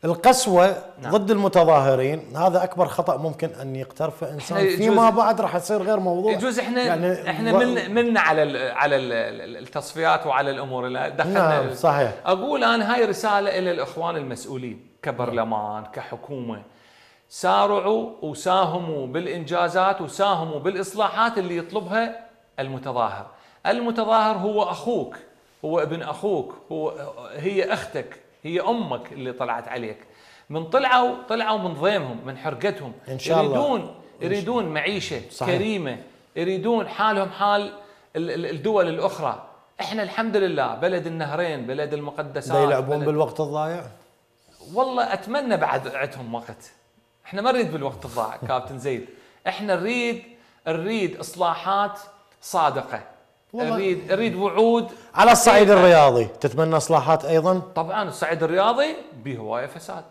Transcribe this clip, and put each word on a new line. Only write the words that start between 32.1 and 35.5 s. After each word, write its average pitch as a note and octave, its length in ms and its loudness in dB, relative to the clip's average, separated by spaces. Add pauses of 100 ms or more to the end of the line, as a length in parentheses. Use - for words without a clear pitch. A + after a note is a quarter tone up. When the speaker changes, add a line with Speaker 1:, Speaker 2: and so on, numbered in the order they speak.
Speaker 2:
من C3 120 -12
حرقتهم. D3 540 -6 (160)
Speaker 1:
إن C3 100 -8
شاء D#3+ 220 0
الله. C#3+ 160 2
Speaker 2:
يريدون، B3+ 240 0
Speaker 1:
إن - 60 -12
شاء - 60 -16
الله. - 100 -20 (180)
Speaker 2:
يريدون G3+ 440 -2
معيشة D#3 560 -4 (100)
Speaker 1:
صحيح. F3+ 260 -2